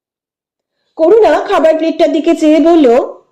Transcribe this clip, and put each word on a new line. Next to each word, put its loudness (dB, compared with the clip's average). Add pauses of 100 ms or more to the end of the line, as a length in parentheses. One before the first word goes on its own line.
(960)
করুণা 2
খাবার 0
প্লেটটার -2
দিকে -2
চেয়ে 0
বলল 2 (460)